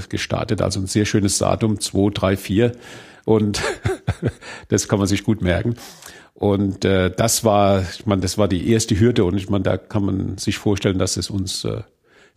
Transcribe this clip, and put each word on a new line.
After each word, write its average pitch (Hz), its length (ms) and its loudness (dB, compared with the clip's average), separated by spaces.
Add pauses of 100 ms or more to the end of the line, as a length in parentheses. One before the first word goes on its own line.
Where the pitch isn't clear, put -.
gestartet. - 520 -4
Also 95 180 0
ein 95 80 -4
sehr 104 180 2
schönes 101 320 0
Datum, 98 420 0
zwei, 98 340 0
drei, 98 240 0
vier. 120 360 0 (520)
Und 107 360 2 (520)
<laughs> - 540 -8
das 104 200 0
kann 104 120 2
man 98 80 2
sich 98 160 0
gut 107 180 0
merken. 92 340 0 (580)
Und, 98 500 0
äh, 92 320 2
das - 280 0
war, 101 380 6
ich - 240 -8
meine, 98 160 2
das 92 160 -4
war 90 100 4
die 87 220 0
erste 110 300 2
Hürde. 117 240 4
Und 90 140 2
ich 95 120 -6
meine, 98 140 0
da 95 140 0
kann - 280 -4
man 95 320 -4
sich - 200 -4
vorstellen, 98 420 0
dass 95 180 -2
es 95 120 -6
uns, 98 340 -6
äh, 55 180 -6 (560)